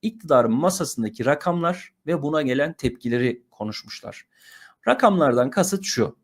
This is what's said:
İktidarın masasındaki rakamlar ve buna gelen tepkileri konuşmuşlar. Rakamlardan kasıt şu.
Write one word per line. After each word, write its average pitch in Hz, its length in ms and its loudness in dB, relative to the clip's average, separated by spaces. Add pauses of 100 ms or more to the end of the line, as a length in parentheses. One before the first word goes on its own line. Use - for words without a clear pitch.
İktidarın 131 520 2
masasındaki 135 720 -2
rakamlar 170 680 -2 (140)
ve 156 140 -2
buna 151 200 -2
gelen 139 320 -2
tepkileri 120 800 -2
konuşmuşlar. - 760 -12 (600)
Rakamlardan 135 640 4
kasıt - 340 -2
şu. - 400 -2